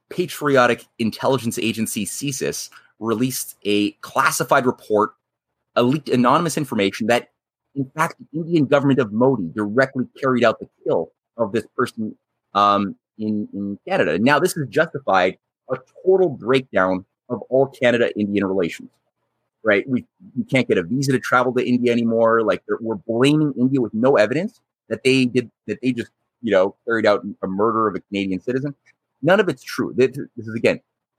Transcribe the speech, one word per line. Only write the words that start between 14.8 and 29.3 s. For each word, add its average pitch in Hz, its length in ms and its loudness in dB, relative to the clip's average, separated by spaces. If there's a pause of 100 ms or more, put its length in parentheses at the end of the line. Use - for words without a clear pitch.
a 131 80 -6 (280)
total 185 240 4
breakdown 101 760 0 (240)
of 107 140 -6
all 131 240 2
Canada-Indian 110 800 0
relations, 92 440 -4 (720)
right? 101 240 2
We, 127 180 -4 (320)
we 120 60 -2
can't 127 240 0
get 107 100 2
a 90 60 0
visa 131 300 -2
to 127 60 2
travel 127 340 0
to 123 120 0
India 120 280 2
anymore. 113 500 2
Like, 95 240 0
they're, 104 140 -4
we're 113 140 -4
blaming 139 600 0
India 131 220 0
with 110 140 -4
no 123 240 2
evidence 131 420 0 (300)
that 110 160 -6
they 131 200 4
did, 120 240 -2 (180)
that 104 140 -6
they 127 120 -2
just, 113 180 -8 (300)
you 113 100 -2
know, 95 240 4 (100)
carried 113 200 2
out 104 200 4 (160)
a 98 60 -4
murder 110 400 0
of 92 80 -2
a 90 60 -8
Canadian 98 400 -4
citizen. 135 340 -6 (460)
None 185 180 4